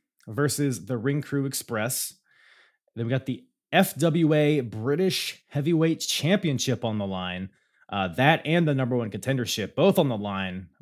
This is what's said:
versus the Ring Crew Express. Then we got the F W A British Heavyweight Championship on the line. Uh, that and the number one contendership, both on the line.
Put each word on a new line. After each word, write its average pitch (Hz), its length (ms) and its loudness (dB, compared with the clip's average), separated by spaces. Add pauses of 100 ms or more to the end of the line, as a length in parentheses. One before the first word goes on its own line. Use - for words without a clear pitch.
(280)
versus 127 580 -2
the 123 120 -4
Ring 139 240 -2
Crew 139 240 -2
Express. 120 720 -4 (800)
Then 117 100 -6
we 117 40 -4
got 131 160 -2
the 127 200 -8 (260)
F 185 240 4
W 160 380 4
A 151 280 4
British 127 880 -2
Heavyweight 160 500 0
Championship 156 840 0
on 110 140 -2
the 101 80 -2
line. 92 440 -6 (380)
Uh, 98 200 -2
that 127 380 4
and 165 220 2
the 143 80 2
number 127 200 0
one 117 140 -2
contendership, 110 680 -4
both 185 220 4
on 151 120 4
the 113 80 -2
line. 95 500 -6 (140)